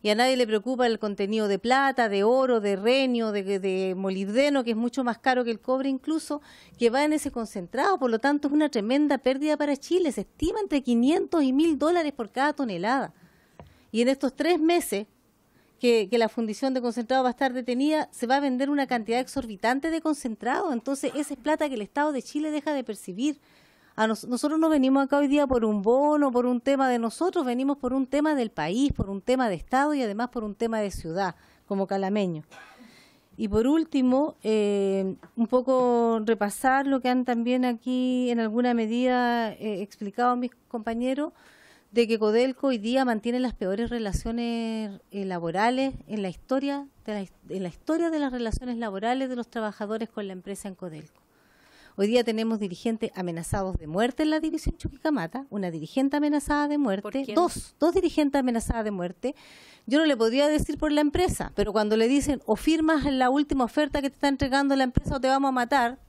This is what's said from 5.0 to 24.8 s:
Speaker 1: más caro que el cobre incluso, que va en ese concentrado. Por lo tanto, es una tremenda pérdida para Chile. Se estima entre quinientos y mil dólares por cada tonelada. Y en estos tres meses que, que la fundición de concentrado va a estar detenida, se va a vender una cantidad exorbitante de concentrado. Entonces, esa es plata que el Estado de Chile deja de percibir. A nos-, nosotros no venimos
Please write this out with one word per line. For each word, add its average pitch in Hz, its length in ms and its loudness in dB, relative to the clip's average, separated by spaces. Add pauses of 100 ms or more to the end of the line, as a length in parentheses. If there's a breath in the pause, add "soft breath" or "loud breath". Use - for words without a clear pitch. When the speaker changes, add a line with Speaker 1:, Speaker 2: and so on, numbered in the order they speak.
Speaker 1:
más 240 160 -2
caro 254 260 2
que 233 60 -2
el 214 100 -4
cobre 262 280 -2
incluso, 294 540 -4 (360 loud breath)
que 233 120 2
va 269 140 2
en 302 100 2
ese 285 160 -4
concentrado. 233 680 -2
Por 254 120 0
lo 226 80 0
tanto, 285 300 0
es 285 60 0
una 302 140 4
tremenda 277 480 2
pérdida 277 400 0
para 294 220 0
Chile. 339 340 0
Se - 80 -6
estima 403 400 -4
entre 294 220 0
quinientos 285 600 2
y 262 120 2
mil 302 240 4
dólares 311 340 0
por 214 180 -8
cada 285 220 0
tonelada. 220 640 -2 (760 loud breath)
Y 220 120 2
en 240 60 4
estos 269 280 0
tres 320 240 2
meses 311 460 2 (760 soft breath)
que, 226 300 4
que 240 80 2
la 226 100 4
fundición 233 460 -4
de 254 80 -2
concentrado 247 400 0
va 247 80 2
a - 20 -6
estar 262 220 -2
detenida, 269 580 0
se - 140 -6
va 262 100 2
a 285 40 2
vender 277 280 0
una 285 180 0
cantidad 233 340 -2
exorbitante 254 680 -2
de 320 120 -2
concentrado. 285 720 -2
Entonces, 269 400 -4
esa 294 180 -4
es 269 80 -10
plata 311 300 0
que 262 60 -6
el 214 40 -6
Estado 294 320 -2
de 262 80 -2
Chile 302 300 -4
deja 302 240 -2
de 262 100 -4
percibir. 220 560 -4 (560 soft breath)
A 220 120 2
nos-, 220 180 -4
nosotros 285 320 -2
no 320 100 4
venimos 269 360 4